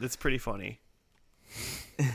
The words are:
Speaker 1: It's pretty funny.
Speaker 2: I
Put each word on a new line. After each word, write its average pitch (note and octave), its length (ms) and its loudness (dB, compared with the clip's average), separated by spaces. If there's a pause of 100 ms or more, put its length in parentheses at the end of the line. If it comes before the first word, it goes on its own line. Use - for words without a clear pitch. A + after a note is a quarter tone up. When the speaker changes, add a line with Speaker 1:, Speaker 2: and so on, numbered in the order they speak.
Speaker 1:
It's B2+ 160 -2
pretty C3 220 4
funny. G#2 420 -4 (1200)
Speaker 2:
I C3 140 6